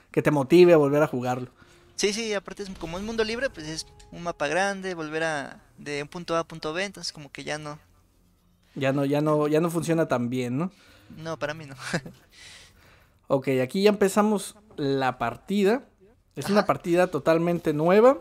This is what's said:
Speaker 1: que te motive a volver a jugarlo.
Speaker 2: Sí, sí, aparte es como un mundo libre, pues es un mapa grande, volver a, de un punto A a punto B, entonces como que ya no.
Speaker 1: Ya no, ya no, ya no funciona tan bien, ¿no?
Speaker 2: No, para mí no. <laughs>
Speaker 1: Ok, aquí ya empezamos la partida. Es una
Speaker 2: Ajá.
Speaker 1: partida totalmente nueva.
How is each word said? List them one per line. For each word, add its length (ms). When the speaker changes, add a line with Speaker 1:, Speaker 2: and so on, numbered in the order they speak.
Speaker 1:
que 140
te 80
motive 420
a 40
volver 260
a 40
jugarlo. 440
Speaker 2:
Sí, 180
sí, 220
aparte 260
es 80
como 180
un 80
mundo 180
libre, 260
pues 180
es 200
un 100
mapa 260
grande, 460
volver 300
a, 400
de 240
un 40
punto 280
A 40
a 80
punto 240
B, 120
entonces 280
como 200
que 120
ya 140
no. 220
Speaker 1:
Ya 180
no, 100
ya 180
no, 260
ya 120
no 120
funciona 360
tan 220
bien, 300
¿no? 120
Speaker 2:
No, 220
para 160
mí 100
no. 140
<laughs> 60
Speaker 1:
Ok, 200
aquí 200
ya 80
empezamos 640
la 400
partida. 640
Es 140
una 100
Speaker 2:
Ajá. 80
Speaker 1:
partida 400
totalmente 680
nueva. 480